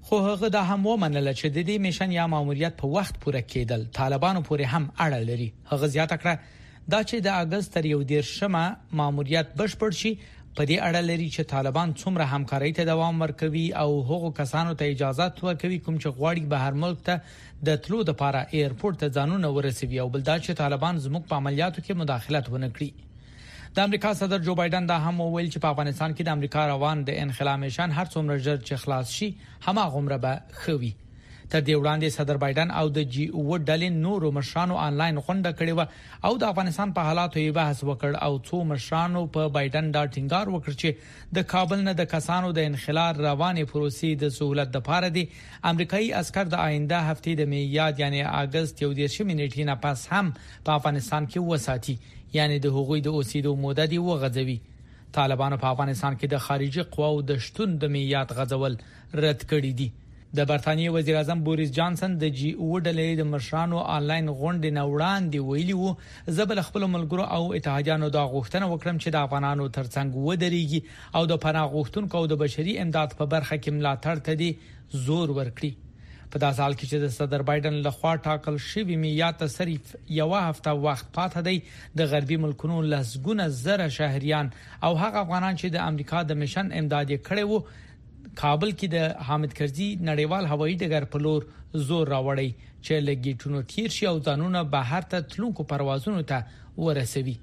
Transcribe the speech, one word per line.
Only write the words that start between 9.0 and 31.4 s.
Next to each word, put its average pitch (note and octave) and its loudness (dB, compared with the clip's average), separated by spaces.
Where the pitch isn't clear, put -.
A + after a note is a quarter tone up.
ماموریت C#3+ 0
بشپړ G#3+ 0
شي، A3 2
په D3 2
دې E3 4
اړه E3+ 2
لري E3+ 0
چې D#3 -2
طالبان C#3 0
څومره F3+ 0
همکارۍ C#3 0
ته E3+ 2
دوام E3 2
ورکوي D#3+ 0
او D3 2
هغو E3 -2
کسانو D#3 0
ته D3 2
اجازه C3+ 0
ورکوي F3+ 0
کوم D#3+ -2
چې D#3 -2
غواړي D#3 0
بهر C#3 0
ملک F3 -2
ته F3 2
د D#3 4
تلو A3 0
دپاره C#3 0
ایرپورټ D3+ 0
ته C#3+ 0
ځانونه D#3 2
ورسوي، C3 -2
او B2 -2
بل C3+ 0
دا D#3+ 4
چې E3 -4
طالبان D3 2
زموږ D3+ -4
په D3 0
عملیاتو D3+ 0
کې F3+ -2
مداخلت C#3 0
ونه B2+ -2
کړي.» C#3+ -4
د - 2
امریکا G#3 2
صدر G3 2
جو F#3 2
بایدن F3 2
دا E3+ 4
هم F3 0
وویل E3+ 0
چې D3 -4
په D#3+ 6
افغانستان D3 0
کې E3+ -4
د D#3 2
امریکا D3+ 2
روان D3 2
د - -2
انخلا C#3 0
میشن D3 -2
هر F3+ 0
څومره D3 0
ژر D3 2
چې B2+ -4
خلاص C3 -2
شي، G#3 -2
هماغومره C#3+ 0
به C3 2
ښه E3 0
وي. A#2 -2